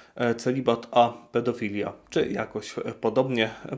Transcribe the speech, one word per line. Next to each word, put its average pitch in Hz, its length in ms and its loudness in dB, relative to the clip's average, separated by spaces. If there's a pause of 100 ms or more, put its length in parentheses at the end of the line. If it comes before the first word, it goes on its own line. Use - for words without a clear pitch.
(160)
e, 117 200 0
Celibat 120 560 0
a 120 220 6 (180)
pedofilia, 107 640 -2 (160)
czy - 180 0
jakoś, - 500 -6
e, 120 40 -6 (200)
podobnie. 117 480 2 (280)